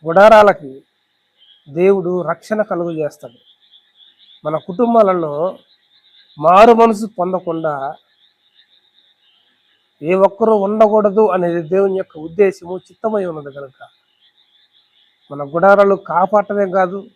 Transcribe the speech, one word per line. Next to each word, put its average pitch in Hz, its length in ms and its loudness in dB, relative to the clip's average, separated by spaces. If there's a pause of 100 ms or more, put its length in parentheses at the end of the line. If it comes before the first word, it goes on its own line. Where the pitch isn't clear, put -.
గుడారాలకి 190 760 4 (840)
దేవుడు 180 540 -2
రక్షణ 170 400 -6
కలుగజేస్తాడు. 165 840 -8 (960)
మన 156 100 -6
కుటుంబాలలో 185 1000 -2 (800)
మారు 185 340 6
మనసు 226 340 2
పొందకుండా 165 880 -6 (2000)
ఏ 165 120 -4
ఒక్కరూ 196 420 0
ఉండకూడదు 208 720 0
అనేది 175 400 -4
దేవుని 190 280 -2
యొక్క 185 220 -10
ఉద్దేశము, 180 600 -4
చిత్తమై 208 460 -8
ఉన్నది 151 300 -12
కనుక, 139 340 -20 (1400)
మన 143 120 -12
గుడారాలు 196 520 2
కాపాడటమే 190 800 -4
కాదు 190 440 -4